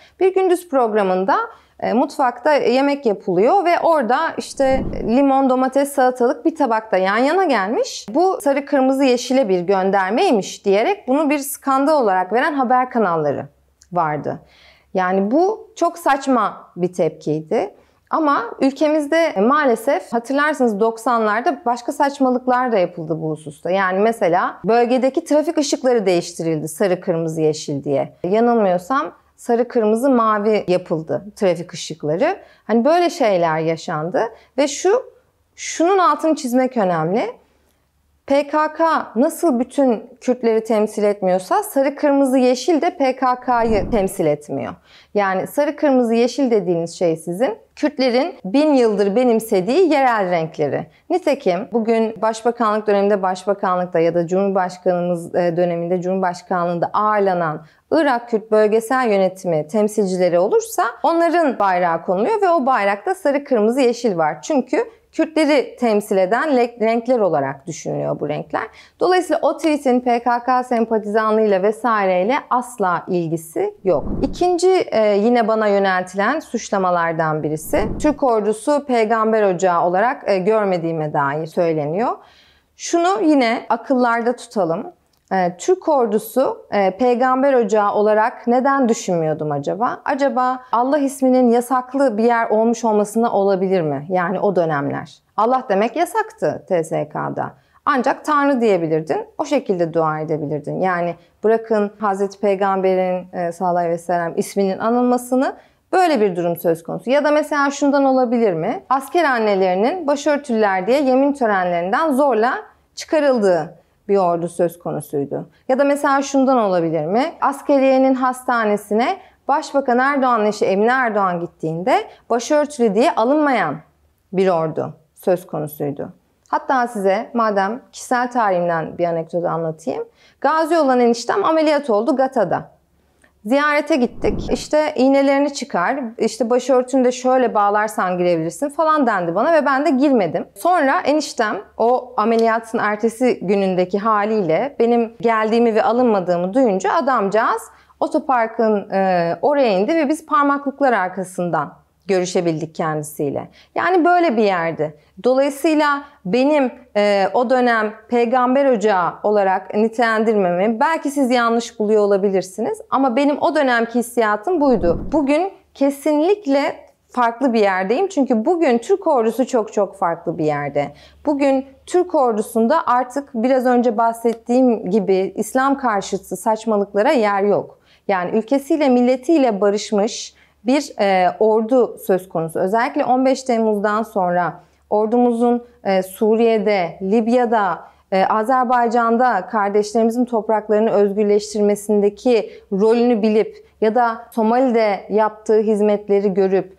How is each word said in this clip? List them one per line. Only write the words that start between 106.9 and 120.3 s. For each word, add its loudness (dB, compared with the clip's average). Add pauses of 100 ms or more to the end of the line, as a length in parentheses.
Ya 2
da 2
mesela 0
şundan 0
olabilir 2
mi? -4
Asker 0
annelerinin 0
başörtüler 0
diye 2
yemin 2
törenlerinden 0
zorla 2 (400)
çıkarıldığı 0 (300)
bir 2
ordu 0
söz -2
konusuydu. -8 (200)
Ya 0
da 4
mesela 0
şundan 2
olabilir 0
mi? 0 (160)
Askeriyenin 2
hastanesine -2 (320)
Başbakan 0
Erdoğan'ın 2